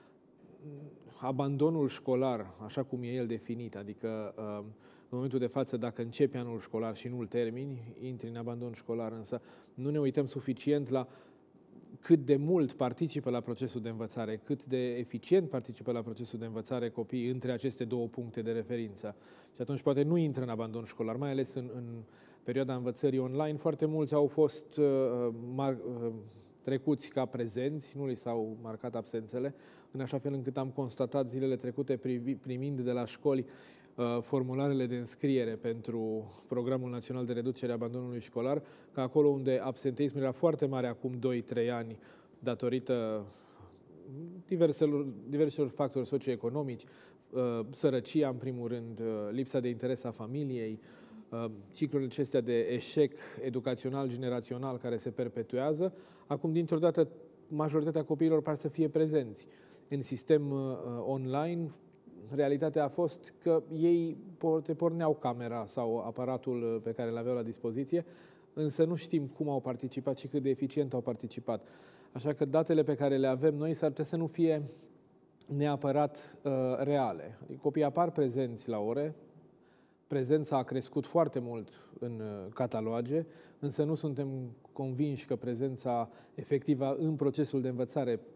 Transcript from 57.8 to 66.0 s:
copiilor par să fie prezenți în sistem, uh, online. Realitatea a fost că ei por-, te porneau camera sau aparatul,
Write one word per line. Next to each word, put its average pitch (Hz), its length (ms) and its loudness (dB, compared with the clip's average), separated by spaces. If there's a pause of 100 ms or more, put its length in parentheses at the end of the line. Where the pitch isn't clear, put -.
copiilor 160 380 4
par 151 140 0
să 151 120 -2
fie 156 200 2
prezenți 151 600 2 (400)
în 143 140 -2
sistem, 143 500 4
uh, 135 260 -2 (300)
online. 143 600 0 (680)
Realitatea 147 480 4
a 139 40 2
fost - 540 -2
că 160 220 4 (100)
ei 165 440 4 (200)
por-, 160 240 2
te 156 120 -2
porneau 160 420 2
camera 120 500 -2
sau 117 320 0
aparatul, 123 640 -2